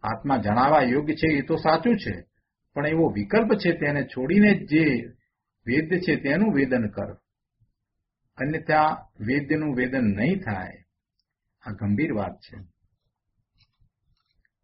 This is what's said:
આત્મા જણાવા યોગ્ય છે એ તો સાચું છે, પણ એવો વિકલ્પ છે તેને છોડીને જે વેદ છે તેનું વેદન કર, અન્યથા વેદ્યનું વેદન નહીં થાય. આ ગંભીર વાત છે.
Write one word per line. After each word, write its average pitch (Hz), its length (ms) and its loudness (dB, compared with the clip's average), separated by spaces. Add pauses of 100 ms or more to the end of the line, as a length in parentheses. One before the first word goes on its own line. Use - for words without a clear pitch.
આત્મા 120 340 -2
જણાવા 123 440 4
યોગ્ય 147 340 0
છે 160 120 0
એ 143 140 2
તો 160 140 -2
સાચું 160 420 2
છે, 95 280 -8 (480)
પણ 143 140 -4
એવો 160 220 2
વિકલ્પ 214 440 0
છે 180 180 0
તેને 147 320 -2
છોડીને 180 640 4
જે 143 420 2 (580)
વેદ 160 360 0
છે 156 140 0
તેનું 160 380 0
વેદન 127 340 0
કર, 101 260 -8 (1200)
અન્યથા 156 720 0 (100)
વેદ્યનું 143 560 -2
વેદન 127 280 -2
નહીં 113 360 0
થાય. 92 440 -8 (800)
આ 113 100 -14
ગંભીર 104 420 -2
વાત 95 260 -6
છે. - 320 -20 (1900)